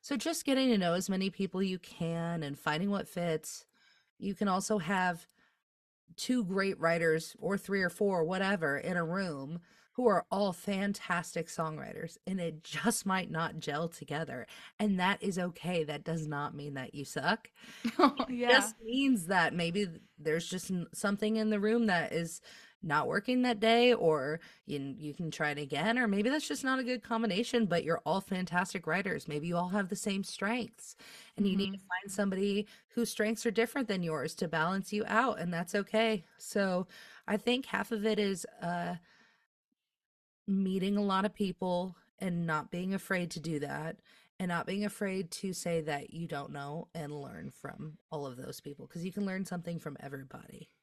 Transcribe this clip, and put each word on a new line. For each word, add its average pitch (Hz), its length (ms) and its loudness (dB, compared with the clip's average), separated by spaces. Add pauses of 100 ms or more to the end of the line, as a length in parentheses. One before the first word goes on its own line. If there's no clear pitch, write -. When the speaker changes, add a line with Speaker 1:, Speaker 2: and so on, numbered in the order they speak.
Speaker 1:
so 277 140 -4
just 330 300 -2
getting 262 240 4
to 220 80 6
know 175 160 4
as 185 160 0
many 190 200 0
people 190 320 -2
you 185 180 0
can 170 640 -4
and 143 140 -6
finding 160 320 0
what 202 180 -2
fits. 165 580 -4 (520)
You 196 180 -4
can 202 120 0
also 196 300 2
have 180 480 0 (920)
two 247 280 0
great 196 360 0
writers 165 600 2
or 190 180 0
three 196 240 -2
or 180 80 2
four, 190 340 2
whatever, 185 540 0
in 180 200 -2
a 170 60 2
room 165 560 -4 (340)
who 247 140 2
are 226 220 4
all 196 240 2
fantastic 190 920 -2
songwriters, 156 800 -6
and 190 140 -2
it 165 240 -6
just 151 420 0
might 190 240 2
not 165 300 -2
gel 156 280 -2
together. 143 580 -6 (340)
And 202 200 4
that 190 220 2
is 196 160 0
okay. 175 460 0
That 147 200 -6
does 160 240 -2
not 143 260 -4
mean 143 200 -8
that 131 200 -8
you 139 120 -8
suck. 165 440 -2 (340)
Speaker 2:
<laughs> 233 140 -4
Oh, 285 300 6
Speaker 1:
It - 0 -
Speaker 2:
yeah. 247 440 6
Speaker 1:
just - 100 -16
means 240 460 2
that 170 260 4
maybe 175 320 0
th-, 165 140 -10 (180)
there's 156 300 0
just 185 220 -6
n-, 180 240 -2
something 214 420 0
in 220 140 2
the 208 100 2
room 220 260 4
that 175 260 2
is 170 280 -4 (420)
not 220 260 2
working 254 340 2
that 240 180 2
day, 233 340 8
or 156 460 2 (260)
you, 139 320 -4
you 151 160 -8
can 165 180 -4
try 151 180 0
it 143 80 -2
again, 151 400 0
or 240 100 2
maybe 208 220 4
that's 302 180 0
just 285 160 -4
not 262 160 2
a 254 40 -2
good 240 180 -2
combination, 226 640 2
but 170 180 2
you're 160 220 0
all 180 160 2
fantastic 180 640 -2
writers. 170 420 -2
Maybe 151 200 -4
you 175 80 2
all 175 140 0
have 196 200 0
the 202 60 -2
same 196 280 -2
strengths, - 720 -4 (400)
and 202 120 4
you 185 80 4
need 196 160 2
to 196 60 -10
Speaker 2:
Mm-hmm. - 140 -10 (100)
Speaker 1:
find 196 100 -10
somebody 202 540 2 (240)
whose 233 200 0
strengths 214 360 0
are 226 60 2
different 233 360 2
than 185 160 0
yours 156 320 -2
to 180 120 -2
balance 170 440 0
you 208 160 0
out, 226 320 2
and 175 140 -2
that's 170 220 -4
okay. 214 480 2 (140)
So 185 480 0 (420)
I 208 100 2
think 247 280 2
half 202 260 -2
of 214 140 0
it 214 140 4
is, 196 260 0 (160)
uh, 175 340 -2 (1500)
meeting 190 500 2
a 208 60 2
lot 190 220 2
of 208 100 0
people 185 640 0 (220)
and 175 280 -2
not 156 240 -2
being 185 240 -2
afraid 180 380 -2
to 165 80 -8
do 151 200 -4
that, 147 400 -6 (400)
and 185 80 -2
not 170 180 -2
being 202 180 -2
afraid 190 460 -4
to 190 220 -6
say 170 300 -2
that 147 320 -4
you 170 140 -6
don't 143 240 -6
know 143 420 -8
and 147 180 -6
learn 135 380 -10
from - 480 -12 (120)
all 143 160 -6
of 123 100 -8
those - 240 -10
people, - 280 -14
'cause 170 160 -8
you 185 80 -6
can 202 140 -2
learn 190 180 -4
something 170 360 -6
from 143 200 -10
everybody. 135 680 -14 (140)